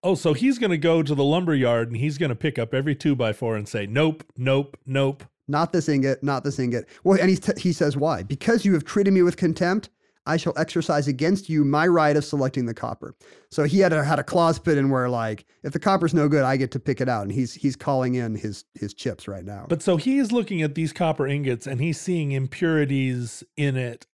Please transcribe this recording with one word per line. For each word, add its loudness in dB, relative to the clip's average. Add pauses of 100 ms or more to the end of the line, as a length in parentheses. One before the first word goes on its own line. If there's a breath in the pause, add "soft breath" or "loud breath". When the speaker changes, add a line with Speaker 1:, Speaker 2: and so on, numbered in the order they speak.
Speaker 1:
Oh, 2
so 0
he's 2
gonna 0
go 4
to 0
the 2
lumber 2
yard 2
and -8
he's -4
gonna -2
pick -4
up -4
every 0
two 0
by 0
four -4
and -6
say, -4
"Nope, 0 (140)
nope, 0 (100)
nope." -2 (240)
Speaker 2:
"Not 0
this 0
ingot, 0
not -2
this -4
ingot." -2 (180 loud breath)
Well, 4
and 4
he 4
t-, -4
he 0
says, 0
"Why?" 0
"Because 0
you 4
have 0
treated 2
me 6
with 4
contempt, -2 (380)
I 0
shall -2
exercise -2
against 0
you 2
my 2
right 4
of 0
selecting -2
the -4
copper." -10 (360 soft breath)
So 0
he 2
had 6
a, 2
had 2
a -2
clause 2
put 2
in 2
where, 2
like, -4 (180)
if -6
the -4
copper's 2
no 4
good, 4
I 2
get -2
to -6
pick -4
it 0
out. 0
And -6
he's, -2
he's -2
calling 0
in -2
his, -8 (100)
his -8
chips -10
right -12
now. -12
Speaker 1:
But -2
so 2
he 0
is 0
looking 0
at -2
these -2
copper 0
ingots -4
and -4
he's -2
seeing -2
impurities -2 (140)
in -2
it. -8 (120)